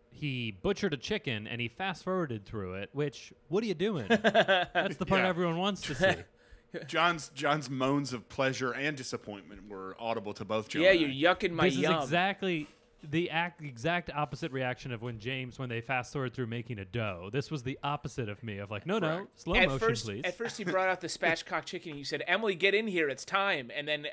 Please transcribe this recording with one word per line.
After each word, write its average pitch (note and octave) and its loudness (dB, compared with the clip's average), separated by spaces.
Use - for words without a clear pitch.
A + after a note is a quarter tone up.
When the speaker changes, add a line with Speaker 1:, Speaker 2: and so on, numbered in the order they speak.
Speaker 1:
he B2+ -4
butchered G3 0
a C#3+ 0
chicken A#2 -4
and A#2+ -6
he A#2 -2
fast-forwarded E3+ -4
through F#2+ -6
it, G2 -8
which, D3 -4
what G3 2
are A#3+ 0
you G3 0
doing? D#3+ 0
Speaker 2:
<laughs> - 0
Speaker 1:
That's G3 4
the F#3 -2
part F#3+ 4
Speaker 3:
Yeah. F#3+ 4
Speaker 1:
everyone E3+ 2
wants F#3+ 0
to D3 -4
see. F3+ 4
Speaker 2:
<laughs> - -12
Speaker 3:
John's, D#3+ 4
John's C#3+ 2
moans C3+ 2
of A#2 -6
pleasure C3 0
and C#3+ -2
disappointment G#2 -8
were F#2+ -10
audible A2+ -2
to A2 -8
both G#2+ 0
Joe D3 -2
Speaker 2:
Yeah, F3+ 8
Speaker 3:
and F#3 8
I. - 2
Speaker 2:
you're C#3+ 4
yucking F3+ -2
my E3 4
Speaker 1:
This C3+ 2
Speaker 2:
yum. D#3 4
Speaker 1:
is C#3+ 0
exactly F3 0
the E3 0
ac-, E3 -2
exact D3+ -2
opposite C#3+ -4
reaction B2+ -2
of A2+ -6
when A#2+ -6
James, B2+ -6
when C3 -6
they A#2 -4
fast-forward B2+ -2
through B2+ -4
making A#2 -6
a G2 -8
dough. F#2+ -4
This C3+ -2
was D3 -6
the C3+ -6
opposite C#3+ -4
of G#2 -10
me, G#2 -6
of G2+ -8
like, G#2 -6
"No, G3 0
no, E3 0
Speaker 3:
Correct. - -12
Speaker 1:
slow E3+ -2
Speaker 2:
At F#3 6
Speaker 1:
motion, C3+ 2
Speaker 2:
first, A2+ 0
Speaker 1:
please." G#2+ -4
Speaker 2:
at F3+ -2
first A#3 -6
he G#3+ -6
brought F#3 2
out F3+ 0
the E3+ -6
spatchcock D#3+ -2
chicken F3 -10
and C#3+ -8
you C#3+ -10
said, C#3+ -4
"Emily, G3+ 2
get F#3 4
in A3 2
here, E3+ 2
it's C3 -6
time." F#3 0
And D3 -4
then D3+ -2